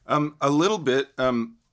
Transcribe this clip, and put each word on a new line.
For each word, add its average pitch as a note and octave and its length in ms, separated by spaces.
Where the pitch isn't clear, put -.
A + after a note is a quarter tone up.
Um, D3 340
a C#3+ 100
little E3+ 280
bit. C#3 400
Um, A#2+ 400